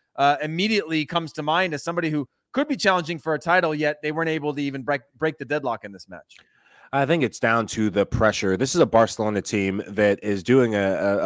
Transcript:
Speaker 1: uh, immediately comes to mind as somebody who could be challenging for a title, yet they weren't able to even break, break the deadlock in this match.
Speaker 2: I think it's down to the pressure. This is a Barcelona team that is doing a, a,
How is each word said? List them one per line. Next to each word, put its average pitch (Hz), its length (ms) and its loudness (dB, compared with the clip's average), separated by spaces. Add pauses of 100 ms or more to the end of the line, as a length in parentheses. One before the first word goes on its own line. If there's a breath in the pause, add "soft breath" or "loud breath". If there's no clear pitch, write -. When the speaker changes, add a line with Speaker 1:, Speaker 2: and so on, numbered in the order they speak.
(160)
Speaker 1:
uh, 143 260 4
immediately 160 640 -2
comes 165 280 -4
to 156 100 -8
mind 165 300 0
as 143 100 -6
somebody 170 260 -4
who 147 180 -4 (260)
could 294 140 0
be 285 80 -2
challenging 175 440 0
for 160 140 -4
a 147 60 -2
title, 170 360 2
yet 151 260 -2
they 151 100 -4
weren't 165 180 -2
able 147 240 -2
to 147 80 -6
even 139 200 -4
break, 139 200 -2 (160)
break 156 200 -2
the 135 80 -10
deadlock 131 380 -4
in 104 80 -12
this 95 160 -20
match. 87 300 -18 (560 soft breath)
Speaker 2:
I 139 120 2
think 160 160 2
it's 117 180 -2
down 113 280 2
to 107 220 0
the 95 160 2
pressure. 104 500 2
This 127 180 -2
is 175 60 0
a 147 60 8
Barcelona 107 560 2
team 98 460 -2
that 101 360 2
is 101 180 -2
doing 120 320 4
a, 104 60 2
a, 98 460 0